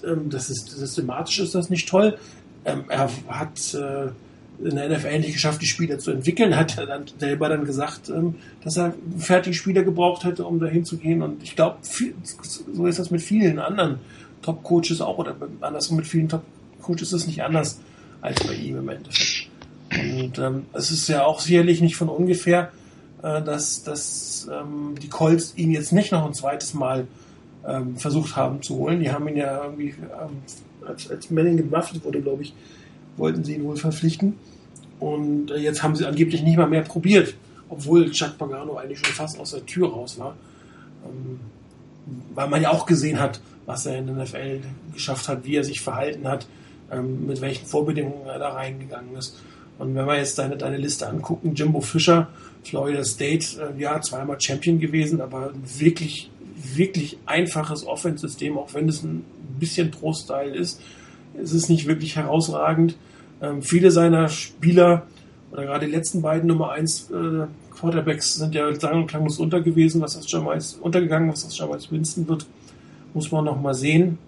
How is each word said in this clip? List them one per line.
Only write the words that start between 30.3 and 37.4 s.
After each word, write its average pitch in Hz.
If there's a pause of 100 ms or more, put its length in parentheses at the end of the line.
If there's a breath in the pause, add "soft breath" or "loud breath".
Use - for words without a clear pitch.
als, -
als -
Manning 165
gedraftet 160
wurde, 147
glaub 139
ich, 147 (640 loud breath)
wollten 160
sie 147
ihn 147
wohl 147
verpflichten. 165 (640 loud breath)
Und, 147
äh, 147
jetzt 151
haben 156
sie 156
angeblich 160
nicht 165
mal 160
mehr 156
probiert, 180 (340 loud breath)